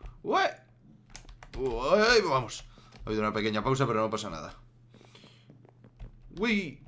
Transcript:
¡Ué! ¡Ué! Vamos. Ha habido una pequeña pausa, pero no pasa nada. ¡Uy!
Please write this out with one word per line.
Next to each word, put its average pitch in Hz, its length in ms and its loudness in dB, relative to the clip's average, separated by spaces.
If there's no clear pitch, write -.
¡Ué! 339 220 2
¡Ué! 156 720 4
Vamos. 127 360 -2
Ha - 120 -12
habido 107 140 0
una 107 100 0
pequeña 107 300 0
pausa, 131 240 2
pero 110 140 0
no 110 100 0
pasa 104 180 -6
nada. 78 240 -10
¡Uy! 202 500 -2